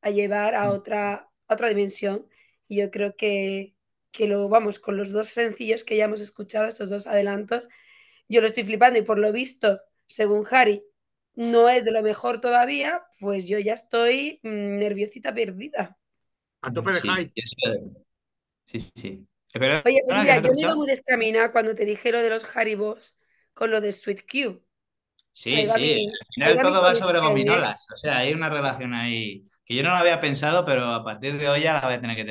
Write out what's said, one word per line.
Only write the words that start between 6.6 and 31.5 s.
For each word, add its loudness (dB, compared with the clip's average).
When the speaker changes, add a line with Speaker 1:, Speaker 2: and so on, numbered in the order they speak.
Speaker 1:
estos -8
dos -8
adelantos, -2
yo 4
lo 6
estoy -2
flipando 6
y 2
por 0
lo 2
visto, 0
según 0
Harry, 4
no 6
es 4
de 0
lo 0
mejor -2
todavía, 2
pues -4
yo -2
ya 0
estoy, 0
mm, -6
nerviosita -4
perdida. -6
Speaker 3:
A -8
tope -2
de 0
Speaker 2:
Sí, -4
Speaker 3:
hype. -2
Speaker 2:
eso, -10
sí, -10
sí, -16
sí. -16
Espera, 0
Speaker 1:
Oye, 4
pues 0
Speaker 2:
espera, 2
Speaker 1:
mira, 6
Speaker 2:
que -
no 4
te 2
Speaker 1:
yo 4
Speaker 2:
he 6
Speaker 1:
me 0
iba 2
Speaker 2:
escuchado. -4
Speaker 1:
muy -2
descaminada 0
cuando 2
te -4
dije -4
lo 2
de 2
los -6
Haribos -4
con -2
lo 2
de -4
Sweet -8
Q. -6
Speaker 2:
Sí, -4
Speaker 1:
Ahí 2
va 2
Speaker 2:
sí, 0
Speaker 1:
mi, 0
Speaker 2:
al -20
final 4
Speaker 1:
ahí 2
va 2
mi 4
Speaker 2:
todo 4
va 6
sobre 2
Speaker 1:
conexión, 2
¿eh? 2
Speaker 2:
gominolas, -8
o -20
sea, -2
hay 0
una -4
relación -4
ahí, -6
que -4
yo 0
no 2
la 4
había 4
pensado, 0
pero 0
a -6
partir -6
de -2